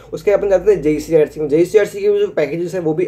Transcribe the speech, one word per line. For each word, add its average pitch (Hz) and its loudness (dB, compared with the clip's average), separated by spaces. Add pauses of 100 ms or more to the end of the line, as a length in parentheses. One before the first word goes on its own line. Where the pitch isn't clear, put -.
(120)
उसके - -4
अपन 196 2
जाते 185 2
हैं 170 0
जेईसीआरसी 151 0
में, 151 -4
जेईसीआरसी 180 2
के 202 0
जो 202 0
packages 165 -4
हैं 185 -4
वो 160 -2
भी 180 -4